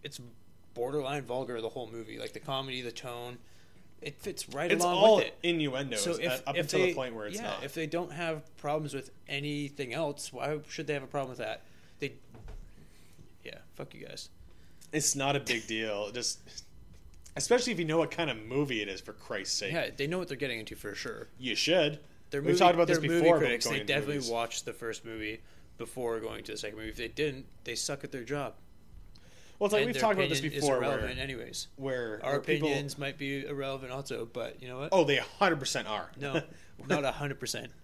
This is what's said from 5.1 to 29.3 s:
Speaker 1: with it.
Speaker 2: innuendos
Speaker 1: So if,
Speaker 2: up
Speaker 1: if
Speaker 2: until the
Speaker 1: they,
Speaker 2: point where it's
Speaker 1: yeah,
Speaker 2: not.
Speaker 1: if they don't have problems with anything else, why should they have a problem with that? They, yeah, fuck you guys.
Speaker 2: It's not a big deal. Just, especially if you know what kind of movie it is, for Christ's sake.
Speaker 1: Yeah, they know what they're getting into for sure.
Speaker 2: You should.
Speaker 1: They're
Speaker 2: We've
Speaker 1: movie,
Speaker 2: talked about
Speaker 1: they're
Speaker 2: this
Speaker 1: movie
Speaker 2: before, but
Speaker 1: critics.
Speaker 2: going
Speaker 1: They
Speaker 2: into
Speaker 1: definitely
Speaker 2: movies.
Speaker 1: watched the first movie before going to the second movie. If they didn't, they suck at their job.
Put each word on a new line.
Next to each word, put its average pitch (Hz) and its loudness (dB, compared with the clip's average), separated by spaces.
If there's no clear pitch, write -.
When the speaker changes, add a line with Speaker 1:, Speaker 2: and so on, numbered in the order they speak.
Speaker 1:
with - 6
it. - -8
Speaker 2:
innuendos 143 2
Speaker 1:
So 175 2
if, 151 0
Speaker 2:
up 143 0
Speaker 1:
if 170 2
Speaker 2:
until 185 4
the 185 8
Speaker 1:
they, 175 2
Speaker 2:
point 127 -2
where 107 -6
it's 104 -4
Speaker 1:
yeah, 226 -4
Speaker 2:
not. 196 -4
Speaker 1:
if 139 -8
they 160 -2
don't 165 -2
have 160 -4
problems 151 -2
with 135 -6
anything 143 -2
else, 143 -2
why 139 -2
should 156 -6
they 147 -2
have 143 -2
a 127 -12
problem 135 -2
with 127 -10
that? 110 -4
They, 139 -4
yeah, - -12
fuck - -12
you 55 -12
guys. - -12
Speaker 2:
It's 151 2
not 139 2
a 139 2
big 117 -2
deal. 107 -2
Just, 120 -4
especially 240 4
if 170 -2
you 170 2
know 156 4
what 160 4
kind 165 0
of 117 -2
movie 123 0
it 101 -2
is, 95 -6
for 104 -12
Christ's - -4
sake. 101 -2
Speaker 1:
Yeah, - 0
they 135 -2
know 175 -2
what 175 -6
they're 135 -6
getting 123 -2
into 107 -10
for 104 -8
sure. 113 -8
Speaker 2:
You 123 -2
should. 151 4
Speaker 1:
They're 139 0
Speaker 2:
We've 151 0
Speaker 1:
movie, 175 6
Speaker 2:
talked 175 10
about 170 8
Speaker 1:
they're 175 6
Speaker 2:
this 156 2
Speaker 1:
movie 170 6
Speaker 2:
before, 165 12
but 151 6
Speaker 1:
critics. 120 2
Speaker 2:
going - 2
Speaker 1:
They 135 0
Speaker 2:
into 107 2
Speaker 1:
definitely 135 0
Speaker 2:
movies. 127 -2
Speaker 1:
watched 117 -2
the 117 -8
first 113 -6
movie 110 -6
before 117 -2
going 110 -6
to 110 -8
the 107 -6
second 107 -8
movie. 110 -6
If 107 -10
they 117 -4
didn't, 135 -2
they 120 -6
suck - -4
at 135 -10
their 123 -8
job. 135 -4